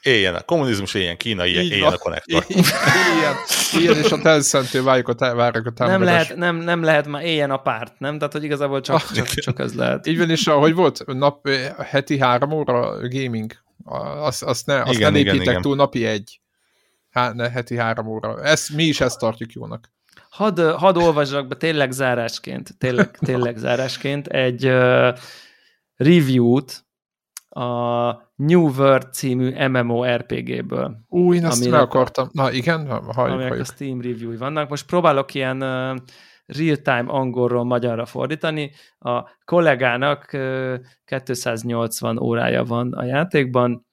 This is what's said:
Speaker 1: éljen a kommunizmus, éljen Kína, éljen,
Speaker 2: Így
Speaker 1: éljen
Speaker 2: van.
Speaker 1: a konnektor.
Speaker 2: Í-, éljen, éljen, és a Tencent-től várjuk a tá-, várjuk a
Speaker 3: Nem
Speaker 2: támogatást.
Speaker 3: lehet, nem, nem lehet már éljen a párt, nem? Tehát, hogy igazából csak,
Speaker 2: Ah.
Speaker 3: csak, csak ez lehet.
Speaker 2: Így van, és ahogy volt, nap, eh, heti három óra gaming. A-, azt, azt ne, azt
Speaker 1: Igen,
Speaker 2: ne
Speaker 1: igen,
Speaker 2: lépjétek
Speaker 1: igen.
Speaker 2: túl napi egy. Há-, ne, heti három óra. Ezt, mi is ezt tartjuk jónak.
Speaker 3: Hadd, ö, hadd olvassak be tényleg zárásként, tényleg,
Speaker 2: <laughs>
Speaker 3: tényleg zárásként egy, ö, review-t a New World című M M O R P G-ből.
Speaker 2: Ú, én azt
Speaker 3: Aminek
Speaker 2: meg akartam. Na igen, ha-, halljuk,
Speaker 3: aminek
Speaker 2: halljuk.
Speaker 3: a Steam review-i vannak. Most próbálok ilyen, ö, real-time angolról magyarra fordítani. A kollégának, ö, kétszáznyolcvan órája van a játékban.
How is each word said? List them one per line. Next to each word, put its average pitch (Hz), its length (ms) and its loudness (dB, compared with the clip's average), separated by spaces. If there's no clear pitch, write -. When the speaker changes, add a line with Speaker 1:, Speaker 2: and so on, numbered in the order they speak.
Speaker 1:
éljen 98 340 2
a 90 60 -6
kommunizmus, 120 520 -2
éljen 87 240 -2
Kína, 98 280 -4
éljen, 87 180 2
Speaker 2:
Így 165 80 0
Speaker 1:
éljen 98 140 2
Speaker 2:
van. 165 80 4
Speaker 1:
a 175 40 -4
konnektor. - 500 -2
Speaker 2:
Í-, - 80 -4
éljen, 151 200 0
éljen, 165 300 4
és - 80 4
a 151 60 0
Tencent-től 139 640 2
várjuk 131 240 2
a 123 60 -2
tá-, 123 220 -2
várjuk 117 300 0
a 120 100 -6
Speaker 3:
Nem 127 140 0
Speaker 2:
támogatást. 190 160 2
Speaker 3:
lehet, - 60 -12
nem, 175 200 -2
nem 170 280 -2
lehet 151 240 2
már 147 160 -8
éljen 151 280 0
a 135 60 -2
párt, 120 420 -6
nem? 147 180 -6
Tehát, 147 160 -4
hogy 151 100 -6
igazából 139 380 -2
csak, 147 140 -2
Speaker 2:
Ah. - 160 -2
Speaker 3:
csak, 120 160 -2
csak - 320 -4
ez - 160 -4
lehet. - 320 -2
Speaker 2:
Így 165 100 0
van, 170 120 0
és 160 180 0
ahogy 156 260 4
volt, 165 320 0
nap, 143 420 -2
eh, 135 300 -2
heti 139 420 -2
három 127 320 2
óra 120 560 -2
gaming. 120 440 -6
A-, - 120 -12
azt, - 180 -4
azt 131 220 -4
ne, 139 160 0
azt 127 120 0
Speaker 1:
Igen, 107 180 4
Speaker 2:
ne 147 80 4
Speaker 1:
igen, 101 140 4
Speaker 2:
lépjétek 92 180 2
Speaker 1:
igen. 90 100 0
Speaker 2:
túl 139 140 0
napi 139 300 0
egy. 107 360 -6
Há-, 123 240 0
ne, 120 160 -2
heti 120 280 -6
három 113 300 -2
óra. 110 360 -6
Ezt, 151 300 2
mi 156 100 0
is 151 180 0
ezt 127 180 -2
tartjuk 113 340 -4
jónak. 113 400 -14
Speaker 3:
Hadd, 196 300 0
ö, 160 120 4
hadd 175 260 4
olvassak 143 500 2
be 135 80 -8
tényleg 147 360 0
zárásként, 123 840 -4
tényleg, 123 420 0
Speaker 2:
<laughs> 156 60 -2
Speaker 3:
tényleg 120 320 -2
zárásként 131 680 -4
egy, 127 380 -2
ö, 127 460 4
review-t 131 880 4
a 120 760 -2
New 160 320 4
World 135 360 2
című 127 540 -2
M 131 100 0
M 120 120 0
O 120 260 0
R 120 100 -4
P - 80 -8
G-ből. 123 540 -6
Speaker 2:
Ú, 175 260 4
én 170 120 2
azt 127 120 0
Speaker 3:
Aminek 123 160 2
Speaker 2:
meg 143 80 6
akartam. 127 500 0
Na 135 200 0
igen, 147 360 -2
ha-, 127 60 -6
halljuk, 117 40 -4
Speaker 3:
aminek 127 300 -2
Speaker 2:
halljuk. 123 220 -4
Speaker 3:
a - 40 -18
Steam 131 280 -8
review-i 117 360 -8
vannak. 143 320 -4
Most 143 160 -8
próbálok 156 480 2
ilyen, 131 280 -4
ö, 131 340 -4
real-time 143 640 0
angolról 123 520 0
magyarra 120 420 -2
fordítani. 147 640 -6
A 120 300 -4
kollégának, 139 880 2
ö, 131 420 -4
kétszáznyolcvan 117 1120 -4
órája 120 460 0
van 120 280 -4
a 120 100 -6
játékban. 127 880 0